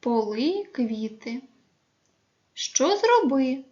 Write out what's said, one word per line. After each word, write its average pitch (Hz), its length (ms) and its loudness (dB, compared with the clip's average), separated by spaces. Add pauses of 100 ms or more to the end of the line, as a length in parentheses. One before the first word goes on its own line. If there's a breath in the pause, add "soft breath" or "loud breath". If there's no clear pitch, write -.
Полий 233 640 -2
квіти. 226 760 -6 (1080)
Що - 440 0
зроби? 277 760 2